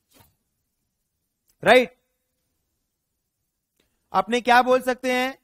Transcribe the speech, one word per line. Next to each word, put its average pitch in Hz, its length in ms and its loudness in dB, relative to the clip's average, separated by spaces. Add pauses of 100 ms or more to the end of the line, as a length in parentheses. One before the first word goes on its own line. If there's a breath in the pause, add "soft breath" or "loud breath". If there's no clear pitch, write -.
(1600)
राइट? 233 360 2 (2250)
अपने 208 280 -2
क्या 240 220 2
बोल 254 200 0
सकते 254 300 -6
हैं 254 320 -6